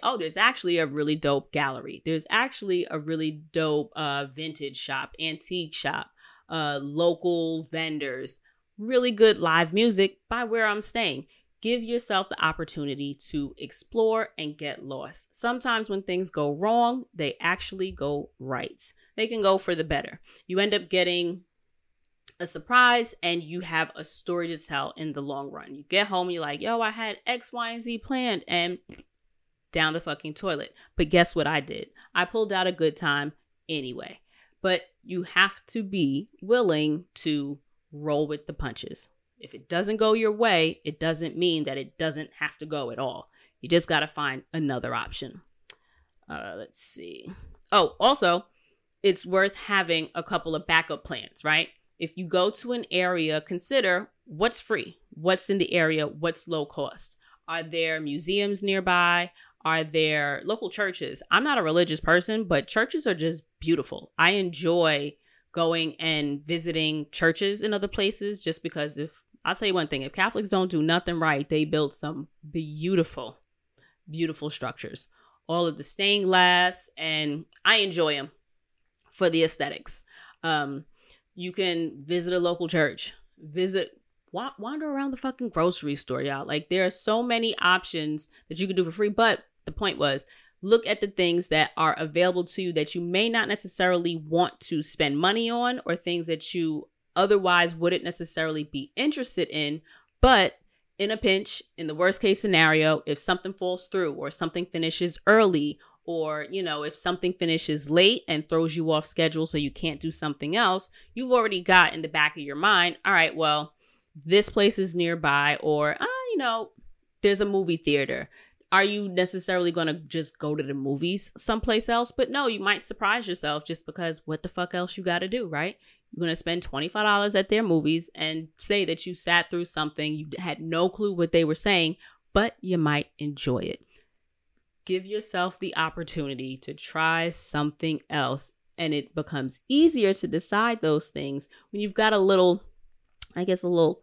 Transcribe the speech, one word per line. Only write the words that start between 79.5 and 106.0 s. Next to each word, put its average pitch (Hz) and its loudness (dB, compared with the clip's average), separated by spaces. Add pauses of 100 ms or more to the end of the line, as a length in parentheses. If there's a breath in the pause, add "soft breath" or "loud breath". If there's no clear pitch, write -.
Um, 147 -2 (500 soft breath)
you 180 -8
can 170 -2
visit 175 -2
a 180 2
local 175 0
church, 160 0 (240)
visit, 180 -2 (320)
wa-, 240 -8
wander 294 -6
around 277 -4
the 262 -8
fucking 254 -6
grocery 160 0
store, 131 -2
y'all. 139 -4
Like, 156 -4
there 185 2
are 185 2
so 220 -2
many 233 0
options 160 0 (180 loud breath)
that 160 -8
you 190 0
can 185 -2
do 180 2
for 165 -6
free, 208 0
but 220 2 (220)
the 160 -10
point - -2
was, 143 0 (360 loud breath)
look 220 4
at 214 0
the 208 0
things 175 2
that 156 2
are 160 4
available 175 2
to 185 -4
you 180 -2
that 151 -2
you 180 -4
may 185 2
not 226 0
necessarily 180 0
want 160 0
to 156 -2
spend 143 0
money 208 2
on 240 -2
or 170 -2
things 170 -4
that 160 -4
you 160 -2 (280)
otherwise 180 4
wouldn't 170 0
necessarily 160 -4
be - -10
interested 254 -2
in, 151 -4 (400 soft breath)
but 226 6 (400)
in 202 0
a 220 -2
pinch, 202 0 (140)
in 165 -8
the 156 -6
worst 180 2
case 202 4
scenario, 156 4
if 143 -2
something 190 -2
falls 180 -4
through 175 -2
or 143 -8
something 165 -4
finishes 165 -4
early, 185 4 (240 soft breath)